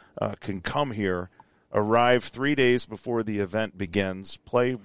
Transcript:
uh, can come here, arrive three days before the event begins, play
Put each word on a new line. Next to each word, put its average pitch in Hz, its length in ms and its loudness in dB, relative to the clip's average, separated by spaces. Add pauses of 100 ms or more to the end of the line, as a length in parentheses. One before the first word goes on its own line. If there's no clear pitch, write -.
(220)
uh, 104 180 -4
can 98 220 -8
come 139 300 -4
here, 92 380 -4 (440)
arrive 117 520 4
three 139 280 -2
days 123 320 4
before 113 380 -4
the 104 160 -4
event 101 380 -2
begins, 95 600 -2
play 123 480 0